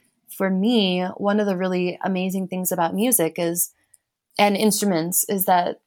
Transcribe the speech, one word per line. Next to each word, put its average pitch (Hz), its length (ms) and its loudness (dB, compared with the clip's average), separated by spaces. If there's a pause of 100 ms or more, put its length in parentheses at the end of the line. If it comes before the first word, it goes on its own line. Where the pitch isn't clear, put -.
(280)
for 190 220 -4
me, 190 520 2 (160)
one 202 200 0
of 208 80 2
the 190 100 0
really 180 460 -2
amazing 185 460 -2
things 185 240 -4
about 175 240 -2
music 196 420 2
is, 175 320 -2 (640)
and 202 200 4
instruments, 190 720 0
is 190 160 -2
that 180 420 2